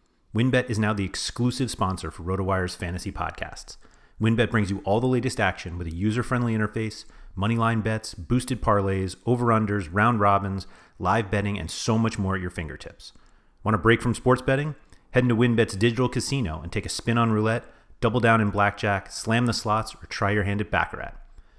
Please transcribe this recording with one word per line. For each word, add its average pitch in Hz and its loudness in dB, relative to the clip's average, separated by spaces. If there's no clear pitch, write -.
WynnBET 123 2
is 107 0
now 107 2
the 101 -2
exclusive 123 -2
sponsor 92 -2
for 82 -14
RotoWire's 92 -2
fantasy 90 -6
podcasts. - -10
WynnBET 113 2
brings 107 2
you 98 -4
all 104 2
the 127 0
latest 127 0
action 92 -2
with 87 -6
a 82 -6
user-friendly 117 0
interface, 110 -2
moneyline 113 0
bets, 110 -4
boosted 120 -2
parlays, 98 0
over-unders, 110 2
round 110 2
robins, 98 2
live 98 0
betting, 101 0
and 82 -8
so - -2
much 110 0
more 95 0
at 95 -4
your 90 -4
fingertips. - -12
Want 107 2
a - 2
break 113 4
from 117 0
sports 123 2
betting? 143 0
Head 127 4
into 120 4
WynnBET's 117 4
digital 120 2
casino 113 -4
and 85 -10
take 101 -4
a - -6
spin - -2
on 117 4
roulette, 110 2
double 117 2
down 113 6
in 104 2
blackjack, 101 0
slam 117 0
the 117 0
slots, 110 -2
or - -20
try 101 0
your 104 2
hand 101 0
at 104 -4
Baccarat. - -2